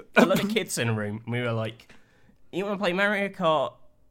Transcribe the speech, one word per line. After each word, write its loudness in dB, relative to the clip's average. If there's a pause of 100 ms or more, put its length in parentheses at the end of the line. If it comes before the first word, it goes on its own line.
(160)
a 8
load 2
of -2
kids -2
in 0
a 0
room, -6
and -6
we -2
were -2
like, -6 (600)
"You -4
wanna -4
play 0
Mario 0
Kart 0 (380)